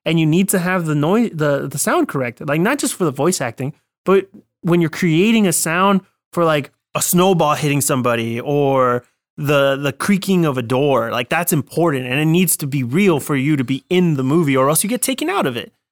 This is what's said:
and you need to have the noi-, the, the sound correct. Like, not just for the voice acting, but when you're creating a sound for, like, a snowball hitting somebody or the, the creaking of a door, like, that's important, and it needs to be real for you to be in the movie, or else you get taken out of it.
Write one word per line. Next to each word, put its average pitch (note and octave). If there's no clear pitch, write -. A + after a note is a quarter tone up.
and E3
you D#3+
need F3
to G3
have F3+
the D#3
noi-, F#3
the, D3
the C#3+
sound D4+
correct. B2
Like, D3+
not A#3
just C4+
for F#3
the D#3
voice D3+
acting, C3
but F#3+
when F3
you're D#3+
creating F#3+
a E3
sound F#3
for, F3
like, D3+
a F#3
snowball F3
hitting C#3+
somebody A#2+
or C3+
the, C#3
the C#3+
creaking F#3+
of C#3
a B2+
door, B2+
like, A#2+
that's E3+
important, D3+
and B2+
it D#3
needs E3
to D3+
be C3+
real D#3
for D3
you C#3
to D3+
be C3+
in F3
the C3+
movie, C#3
or C3
else D#3
you G3+
get B3
taken C4+
out F#4
of A#2+
it. -